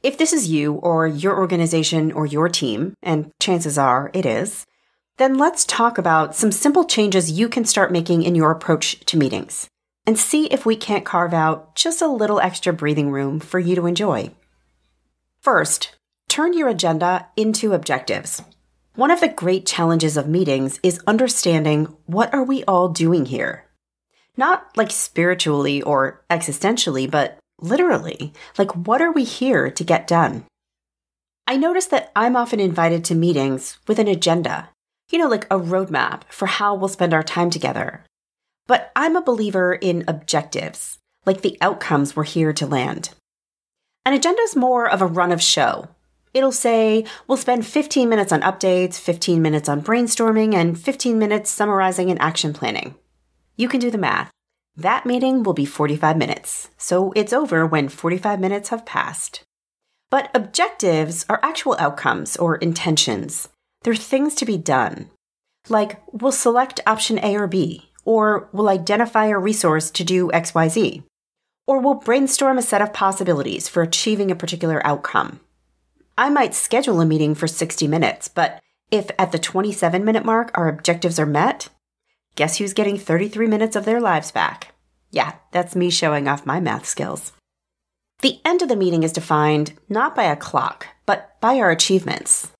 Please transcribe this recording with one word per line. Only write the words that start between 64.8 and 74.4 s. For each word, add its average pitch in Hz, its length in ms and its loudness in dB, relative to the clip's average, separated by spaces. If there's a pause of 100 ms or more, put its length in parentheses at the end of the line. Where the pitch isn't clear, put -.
Like, 214 320 0 (100)
we'll 247 220 -2
select 247 540 0
option 220 360 0
A 208 140 0
or 208 100 0
B, 170 440 -4 (160)
or 214 460 2
we'll 208 180 2
identify 214 560 0
a 208 120 2
resource 180 520 0
to - 120 -4
do 180 300 0
X, 165 220 -2
Y, 165 160 4
Z, 165 320 -2 (640)
or 269 120 2
we'll 269 140 2
brainstorm 262 640 2
a 247 60 0
set 233 180 0
of 208 140 -2
possibilities 180 760 -2
for 170 140 0
achieving 196 480 0
a 185 40 0
particular 170 520 -4